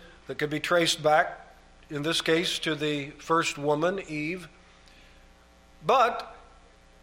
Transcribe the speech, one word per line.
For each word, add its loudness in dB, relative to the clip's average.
that -8
could -2
be -4
traced 2
back, 2
in -6
this 0
case, 0
to -2
the -4
first 0
woman, 0
Eve. -6
But 2